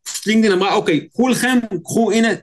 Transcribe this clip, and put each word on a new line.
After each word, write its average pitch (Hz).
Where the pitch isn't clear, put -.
פשוט -
לינקדאין 220
אמרה, 185
"אוקיי, 175
כולכם, 247
קחו, 214
הנה, 226